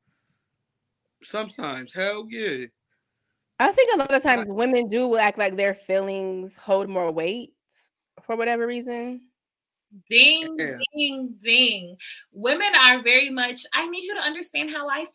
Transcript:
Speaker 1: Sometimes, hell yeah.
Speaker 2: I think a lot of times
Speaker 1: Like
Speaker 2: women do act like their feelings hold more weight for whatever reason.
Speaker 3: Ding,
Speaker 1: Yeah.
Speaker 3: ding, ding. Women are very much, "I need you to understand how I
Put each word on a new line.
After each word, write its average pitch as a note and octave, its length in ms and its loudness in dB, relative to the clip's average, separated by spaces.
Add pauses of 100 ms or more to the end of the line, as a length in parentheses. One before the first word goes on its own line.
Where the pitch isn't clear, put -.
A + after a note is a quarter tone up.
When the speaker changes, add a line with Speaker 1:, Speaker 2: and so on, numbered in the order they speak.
(1200)
Speaker 1:
Sometimes, D3 720 -8
hell G#3 360 -4
yeah. G3 360 -6 (960)
Speaker 2:
I C#4 120 4
think A#4+ 220 4
a G4 40 4
lot C#4 160 0
of C4+ 100 2
times A#3+ 240 2
Speaker 1:
Like G3 100 -8
Speaker 2:
women A#3+ 320 2
do A#3 280 0
act G#3 200 2
like G3 200 0
their G3 180 2
feelings F#3+ 800 -4
hold G3 320 0
more F3+ 220 -2
weight F3 420 -6 (680)
for A3+ 140 -6
whatever A#3 280 0
reason. A#3+ 560 -8 (840)
Speaker 3:
Ding, D#4+ 520 4
Speaker 1:
Yeah. C3+ 180 -4 (180)
Speaker 3:
ding, C4+ 480 -4
ding. A3 540 2 (340)
Women D#4 480 0
are B3+ 220 6
very B3+ 300 4
much, B3 420 -2
"I D#4 160 -2
need F4+ 160 -10
you G4 80 -8
to G4+ 80 -6
understand D#4 480 -6
how D4 180 -8
I D4 280 -6